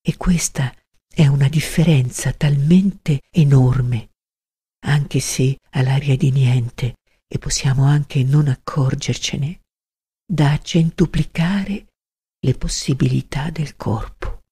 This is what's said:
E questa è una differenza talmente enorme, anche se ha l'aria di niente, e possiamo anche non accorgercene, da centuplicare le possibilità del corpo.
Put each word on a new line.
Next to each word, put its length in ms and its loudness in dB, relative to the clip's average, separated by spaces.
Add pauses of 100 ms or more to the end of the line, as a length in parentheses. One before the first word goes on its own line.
E 160 -4
questa 580 -4 (320)
è 220 2
una 200 2
differenza 840 0
talmente 960 2
enorme, 840 2 (720)
anche 340 0
se 380 -2 (120)
ha 120 -2
l'aria 340 0
di 160 2
niente, 640 0 (320)
e 100 -8
possiamo 460 0
anche 400 2
non 240 2
accorgercene, 1120 -4 (640)
da 340 0
centuplicare 1300 -2 (500)
le 120 2
possibilità 920 -4
del 240 -8
corpo. 760 -8